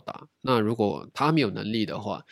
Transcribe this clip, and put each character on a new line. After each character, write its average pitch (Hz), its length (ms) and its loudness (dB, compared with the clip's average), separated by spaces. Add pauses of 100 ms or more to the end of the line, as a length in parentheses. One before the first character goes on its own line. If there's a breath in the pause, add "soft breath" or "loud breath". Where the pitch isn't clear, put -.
大， - 220 -14 (160)
那 127 180 4
如 107 160 0
果 101 380 0
他 147 180 2
没 160 80 4
有 113 80 2
能 104 240 -6
力 110 140 0
的 - 120 -6
话， 104 340 -6